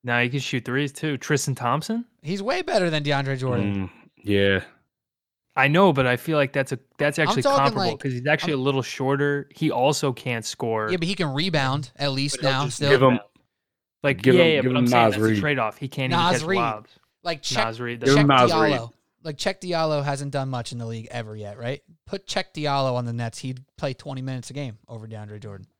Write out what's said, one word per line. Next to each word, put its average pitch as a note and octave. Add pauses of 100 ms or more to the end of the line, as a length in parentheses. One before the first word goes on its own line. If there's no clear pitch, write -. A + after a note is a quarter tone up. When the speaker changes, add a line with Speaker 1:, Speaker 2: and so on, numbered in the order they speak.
Speaker 1:
Nah, A#2+
he B2
can C#3
shoot C3
threes, C#3
too. D3
Tristan C#3
Thompson? D#3 (180)
Speaker 2:
He's G3
way E4
better A#3
than D3+
DeAndre C#3
Jordan. G2+
Speaker 3:
Mm, - (320)
yeah. G2 (960)
Speaker 1:
I C3+
know, F3+
but C3
I B2
feel D#3
like C#3
that's C#3
a, B2+ (200)
that's D3
Speaker 2:
I'm D#3
Speaker 1:
actually G#3
Speaker 2:
talking, C#4
Speaker 1:
comparable G#3
Speaker 2:
like, -
Speaker 1:
'cause C3+
he's B2
actually D#3
Speaker 2:
I'm C#3
Speaker 1:
a -
little C3+
shorter. C#3
He D#3
also C#3
can't A#2
score. A2+
Speaker 2:
Yeah, F3+
but F3
he G3+
can D#3+
rebound C#3
at C#3+
least C#3
Speaker 1:
But -
he'll C#3
Speaker 2:
now C#3+
Speaker 1:
just C3+
Speaker 2:
still. C#3+
Speaker 3:
Give C3
him, B2+ (840)
Speaker 1:
Like, C3+
Speaker 3:
give C3
Speaker 1:
yeah, F3+
Speaker 3:
him, E3
Speaker 1:
yeah, D#3+
Speaker 3:
give C3
Speaker 1:
but B2+
Speaker 3:
him B2+
Speaker 1:
I'm B2
saying A#2+
Speaker 3:
Naz A2
Speaker 1:
that's G#2+
a -
Speaker 3:
Reid. G#2+
Speaker 1:
trade-off. B2
He C3+
can't C3
even E3+
Speaker 2:
Naz F3
Speaker 1:
catch D#3
Speaker 2:
Reid. F#3
Speaker 1:
lobs. A2 (320)
Speaker 2:
Like, E3
check, C3+
Speaker 1:
Naz A2+
Reid A#2+
Speaker 2:
check A#2
Speaker 3:
Give C#3
him D3
Naz B2+
Reid. -
Speaker 2:
Diallo. A#2 (340)
Like, D#3
check F#3+
Diallo D#3+
hasn't C#3+
done C3+
much B2
in A#2+
the A#2
league A2+
ever A2
yet, G#2
right? B2+ (220)
Put -
check -
Diallo C#3
on B2
the A#2
Nets, A#2
he'd C3 (140)
play C3+
twenty C3+
minutes C3
a -
game C3 (120)
over A2
DeAndre G#2+
Jordan. G2+ (120)